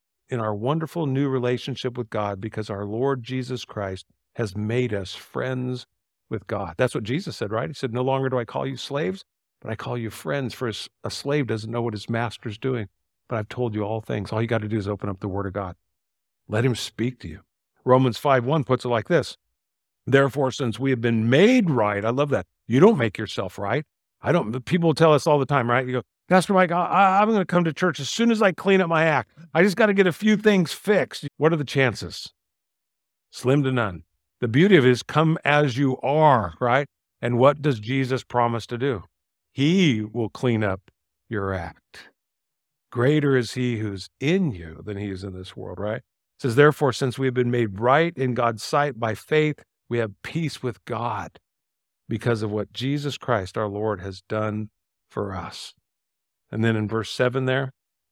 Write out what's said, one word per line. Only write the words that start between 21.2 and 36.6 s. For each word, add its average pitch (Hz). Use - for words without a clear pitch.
made 202
right," 104
I 113
love 139
that. 110
You 117
don't 196
make 113
yourself 104
right. 104
I -
don't, 127
people 165
tell 156
us 143
all 147
the 135
time, 127
right? 123
You 127
go, 127
"Pastor 185
Mike, 185
I, 170
I, 190
I'm 214
gonna 214
come 175
to 165
church 170
as 131
soon 233
as 220
I 196
clean 190
up 175
my 160
act. 147
I 165
just 190
gotta 214
get 196
a 175
few 214
things 202
fixed." -
What 156
are 165
the 147
chances? 123
Slim 139
to 131
none. 101
The 123
beauty 165
of 123
it 127
is 120
come 160
as 147
you 131
are, 135